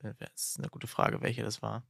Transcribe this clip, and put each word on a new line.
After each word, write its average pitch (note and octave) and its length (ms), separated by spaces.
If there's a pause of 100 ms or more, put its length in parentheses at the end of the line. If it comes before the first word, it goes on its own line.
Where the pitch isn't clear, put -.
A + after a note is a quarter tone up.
äh, A2 320
ist - 240
eine - 100
gute - 180
Frage, - 340
welche A#2+ 220
das A2 180
war, A2 300